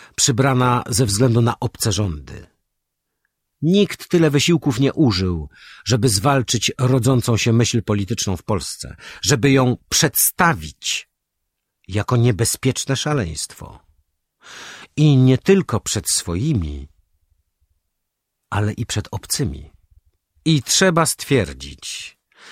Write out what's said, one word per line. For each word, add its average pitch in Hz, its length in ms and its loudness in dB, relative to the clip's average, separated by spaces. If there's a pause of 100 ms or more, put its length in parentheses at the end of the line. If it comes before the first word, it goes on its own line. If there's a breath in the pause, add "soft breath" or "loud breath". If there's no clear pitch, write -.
(160 loud breath)
przybrana 127 720 2
ze 123 160 0
względu 113 360 2
na 117 180 0
obce - 320 -4
rządy. 80 560 -6 (1120)
Nikt 190 460 0
tyle 170 220 4
wysiłków 143 500 0
nie 135 140 2
użył, 90 560 0 (360 loud breath)
żeby 120 240 2
zwalczyć 117 680 0
rodzącą 123 600 2
się 113 160 2
myśl 117 300 2
polityczną 101 540 -4
w - 60 -18
Polsce, - 520 -6 (260 loud breath)
żeby 135 300 2
ją 127 260 4 (120)
przedstawić - 1200 -2 (800)
jako 104 280 -2
niebezpieczne 120 760 0
szaleństwo. 95 840 -6 (1160 loud breath)
I 147 220 4
nie 127 200 6
tylko 185 420 2
przed - 300 -6
swoimi, 87 760 -4 (1600)
ale 104 240 -2
i 113 120 -8
przed - 260 -6
obcymi. 87 600 -6 (760)
I 160 180 2
trzeba 170 420 2
stwierdzić, 69 1120 -4 (340 loud breath)